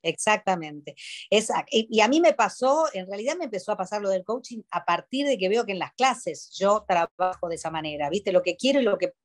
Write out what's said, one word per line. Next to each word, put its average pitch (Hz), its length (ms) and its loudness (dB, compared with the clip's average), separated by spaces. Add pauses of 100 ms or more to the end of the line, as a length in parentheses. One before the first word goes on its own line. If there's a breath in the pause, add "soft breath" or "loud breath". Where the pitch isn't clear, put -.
Exactamente. 160 920 -2 (340 loud breath)
Esa-, 214 420 2
y, 220 200 0
y 220 100 4
a 214 80 6
mí 294 120 4
me 339 120 6
pasó, 262 600 2
en 185 160 -8
realidad 220 280 -4
me 349 100 -6
empezó 208 260 -6
a 202 40 -2
pasar 196 240 -6
lo 202 80 -2
del 190 160 0
coaching 233 460 -8
a 175 140 -4
partir 262 420 -2
de 269 100 2
que 185 120 0
veo 220 180 2
que 196 60 -6
en 185 80 -6
las 139 140 -8
clases 240 640 -2
yo 208 300 2
trabajo 180 640 0
de 165 80 -6
esa 160 140 -6
manera, 151 380 -4
¿viste? 196 240 -2
Lo 180 100 6
que 180 140 0
quiero 269 240 4
y 247 40 2
lo 202 120 4
que 180 180 -2 (100)